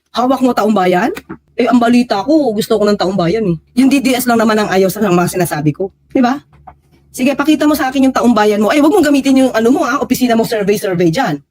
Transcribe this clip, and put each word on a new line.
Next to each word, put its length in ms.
Hawak 320
mo 80
taong 220
bayan? 340
Eh, 80
ang 160
balita 400
ko, 320
gusto 240
ko 80
ng 140
taong 180
bayan 260
eh. 140
Yung 80
D 100
D 140
S 160
lang 80
naman 220
ang 100
ayaw 180
sa 140
mga 320
sinasabi 400
ko. 160
Di 80
ba? 160
Sige, 240
pakita 320
mo 80
sa 160
akin 200
yung 60
taong 220
bayan 240
mo. 80
Eh, 100
wag 140
mong 160
gamitin 360
yung 60
ano 220
mo, 80
ah, 160
opisina 400
mo, 80
survey, 320
survey 320
dyan. 420